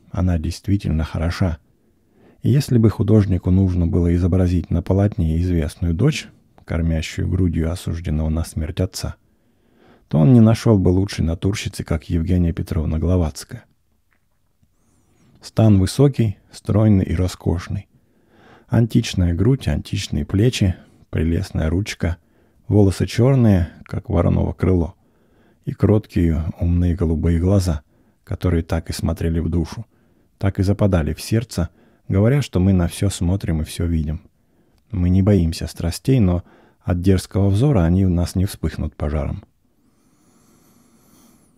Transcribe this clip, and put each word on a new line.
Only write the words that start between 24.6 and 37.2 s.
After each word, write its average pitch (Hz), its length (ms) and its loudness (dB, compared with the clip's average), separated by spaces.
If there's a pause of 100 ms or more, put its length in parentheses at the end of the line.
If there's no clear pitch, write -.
и - 80 -6
кроткие, 87 720 0 (160)
умные 87 340 0
голубые 82 460 0
глаза, 90 400 0 (420)
которые 87 400 -2
так 82 280 -6
и - 20 -6
смотрели 82 480 -4
в 80 80 -2
душу, 85 380 -6 (500)
так 98 220 -4
и 101 40 2
западали 92 520 0
в - 80 -16
сердце, 107 480 -4 (360)
говоря, 117 360 2
что - 180 -2
мы 95 140 4
на 87 120 2
все 98 220 -2
смотрим 87 540 -2
и - 20 -4
все 90 220 -6
видим. 80 340 -2 (720)
Мы 90 180 0
не 92 140 4
боимся 87 460 2
страстей, - 520 -2
но 87 220 2 (400)
от 90 180 -2
дерзкого 95 480 2